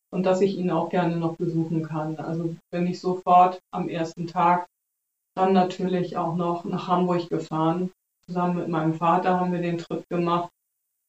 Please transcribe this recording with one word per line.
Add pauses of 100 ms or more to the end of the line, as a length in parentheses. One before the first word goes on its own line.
(120)
und
dass
ich
ihn
auch
gerne
noch
besuchen
kann.
Also (160)
bin
ich
sofort (140)
am
ersten
Tag (680)
dann
natürlich
auch
noch
nach
Hamburg
gefahren. (360)
Zusammen
mit
meinem
Vater
haben
wir
den
Trip
gemacht. (580)